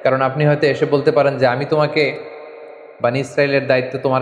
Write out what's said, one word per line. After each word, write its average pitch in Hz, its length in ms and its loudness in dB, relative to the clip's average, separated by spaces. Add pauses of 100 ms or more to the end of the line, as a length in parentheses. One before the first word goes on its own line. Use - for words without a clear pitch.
কারণ 131 180 2
আপনি 131 240 0
হয়তো 147 220 2
এসে 139 180 2
বলতে 143 260 2
পারেন 139 260 2
যে, 127 100 2
'আমি 131 180 0
তোমাকে 151 540 0 (840)
বানি 123 180 0
ইসরায়েলের 139 480 0
দায়িত্ব 131 360 0
তোমার 131 180 2